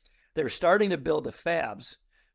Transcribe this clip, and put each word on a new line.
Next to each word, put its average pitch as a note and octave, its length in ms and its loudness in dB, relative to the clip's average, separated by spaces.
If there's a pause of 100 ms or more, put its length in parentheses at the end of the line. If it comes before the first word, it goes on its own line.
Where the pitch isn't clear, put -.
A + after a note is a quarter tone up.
(340)
They're D3+ 140 -2
starting G3 420 4
to E3 80 0
build D3 260 0
the - 60 -6
fabs, C#3 680 -6 (380)